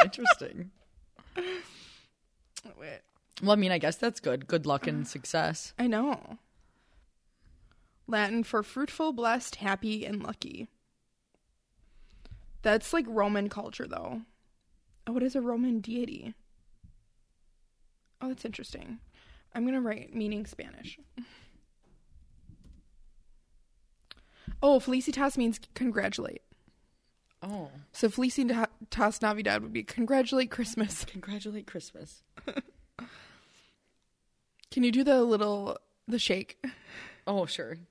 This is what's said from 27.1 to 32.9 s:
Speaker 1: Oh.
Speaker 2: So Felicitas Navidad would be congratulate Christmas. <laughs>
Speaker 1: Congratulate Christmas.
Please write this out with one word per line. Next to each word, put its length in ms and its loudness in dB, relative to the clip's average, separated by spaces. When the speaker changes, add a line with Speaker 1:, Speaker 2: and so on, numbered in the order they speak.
Speaker 1:
Oh. 280 -8
Speaker 2:
So 160 4
Felicitas 1120 2
Navidad 400 2
would 100 -10
be 100 -2
congratulate 680 2
Christmas. 540 -2
<laughs> 40 -8
Speaker 1:
Congratulate 580 -10
Christmas. 560 -14